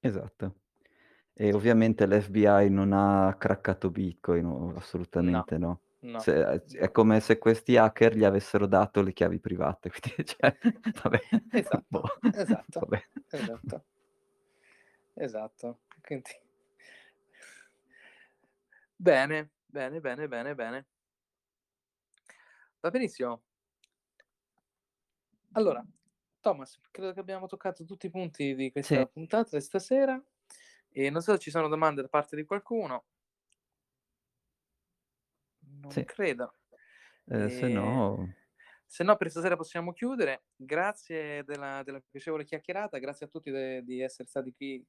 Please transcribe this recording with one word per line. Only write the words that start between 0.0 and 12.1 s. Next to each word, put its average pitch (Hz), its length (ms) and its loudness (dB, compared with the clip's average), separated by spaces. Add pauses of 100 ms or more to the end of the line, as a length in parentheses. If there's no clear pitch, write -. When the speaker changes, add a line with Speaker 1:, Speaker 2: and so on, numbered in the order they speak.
Speaker 1:
Esatto. 98 600 -6 (720)
E 104 200 2
ovviamente 110 520 6
l'F 101 240 4
B 95 60 -4 (100)
I 101 240 8
non 98 240 4
ha 98 440 4
craccato - 540 -2
Bitcoin 87 540 -2
o, 82 260 -4
o - 40 -10 (600)
Speaker 2:
No, 107 100 -2
Speaker 1:
assolutamente - 120 -4
no. 87 240 -4 (200)
Speaker 2:
no, 117 200 -12
Speaker 1:
Se, - 200 2
ehm, 85 200 0 (100)
è - 200 -2
Speaker 2:
no. - 0 -
Speaker 1:
come 110 300 6
se 110 160 4
questi 113 400 4
hacker 110 380 6
gli 107 100 4
avessero 98 420 2
dato 98 340 4
le 95 120 0
chiavi 90 260 0
private, 90 520 -4
<laughs> - 80 -16
quindi - 260 -8
cioè - 320 0 (460)
vabbè, - 160 2 (680)
boh, - 160 -4
Speaker 2:
Esatto, - 0 - (280)